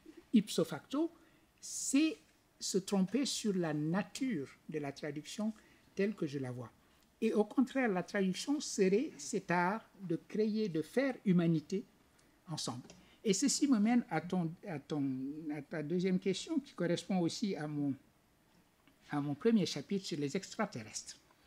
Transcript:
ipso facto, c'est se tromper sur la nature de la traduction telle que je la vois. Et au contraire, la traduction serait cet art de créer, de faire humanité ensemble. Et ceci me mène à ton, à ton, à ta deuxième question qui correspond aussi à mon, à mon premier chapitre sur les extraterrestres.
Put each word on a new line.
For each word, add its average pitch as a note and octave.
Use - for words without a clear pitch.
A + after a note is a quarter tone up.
ipso -
facto, C#4+
c'est -
se -
tromper G3
sur -
la E3+
nature D#3+
de D#3
la C#3+
traduction D3+
telle G#3
que E3
je C#3
la B2+
vois. B2
Et A3
au G#3+
contraire, B3
la F3+
traduction G3+
serait G3+
cet -
art F#3
de D#3+
créer, G#3+
de D#3
faire B3+
humanité E3+
ensemble. C3
Et G3+
ceci C#4
me B3
mène A#3+
à D#3
ton, E3+
à D#3
ton, D3
à D3+
ta D3+
deuxième F#3
question A#3
qui -
correspond F3
aussi E3+
à D3+
mon, D3
à D3
mon C#3+
premier A3
chapitre F#3+
sur D#3
les C#3+
extraterrestres. -